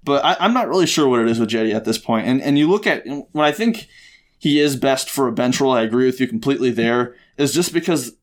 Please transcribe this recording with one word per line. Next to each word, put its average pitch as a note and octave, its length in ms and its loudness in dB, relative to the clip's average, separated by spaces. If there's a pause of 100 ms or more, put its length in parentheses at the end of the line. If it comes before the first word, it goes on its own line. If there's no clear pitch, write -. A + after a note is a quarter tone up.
But C#3 180 0
I, E3+ 160 2
I'm G#3 140 2
not A#3 160 0
really F3 160 2
sure D3 240 2
what B2 100 4
it A2+ 80 2
is A2+ 120 0
with A2 100 0
Jetty A2 240 0
at G#2+ 100 -4
this A2 140 -2
point. A2+ 300 -2
And, B2+ 140 0
and C#3+ 160 0
you D3+ 120 2
look G#3 180 0
at, D#3+ 180 -2
when C#3+ 380 -6
I D3 80 2
think A3 380 -4 (480)
he D3 240 0
is C#3+ 160 0
best C3 320 -2
for C3+ 180 0
a A#2+ 60 -2
bench B2 260 0
role, C3 140 2
I A#2+ 80 2
agree A#2 240 0
with B2+ 160 0
you B2+ 60 0
completely B2+ 420 -2
there, A#2+ 460 0 (220)
is C#3 160 0
just F3 200 -2
because E3 500 -2